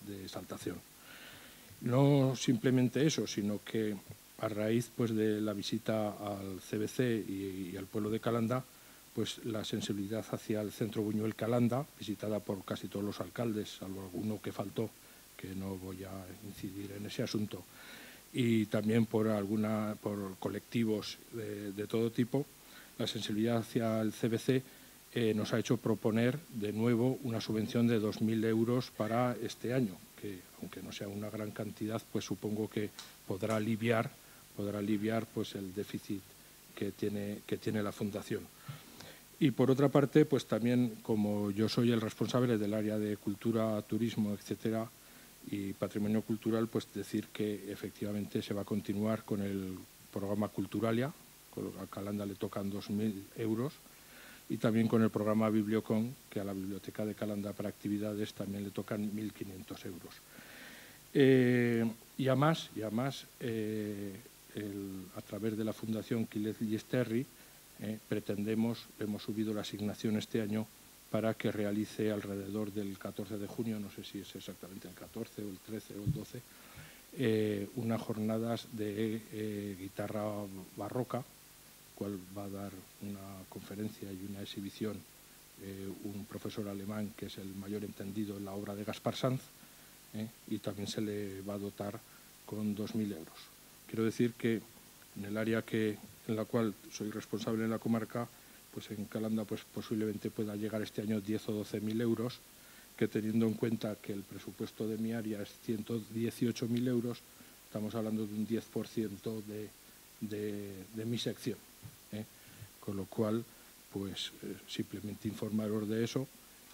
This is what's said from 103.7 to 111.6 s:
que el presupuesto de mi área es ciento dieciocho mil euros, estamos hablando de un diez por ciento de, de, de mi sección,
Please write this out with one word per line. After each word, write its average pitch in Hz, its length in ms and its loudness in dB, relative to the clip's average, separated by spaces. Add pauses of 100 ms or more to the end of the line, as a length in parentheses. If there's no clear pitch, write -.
que - 120 -6
el 98 80 -4
presupuesto 104 680 -6
de 110 100 -2
mi 113 160 0
área 107 300 -2
es 98 60 -8 (140)
ciento 110 380 -2 (100)
dieciocho 113 560 0
mil 120 200 2
euros, 120 320 0 (480)
estamos 107 260 -4
hablando 110 320 0
de 104 80 -6
un 107 140 0
diez 110 180 0
por 110 220 -4
ciento 110 600 -4
de, 107 220 -8 (520)
de, 104 520 -4 (220)
de 110 100 -4
mi 117 140 0
sección, 113 400 -4 (540)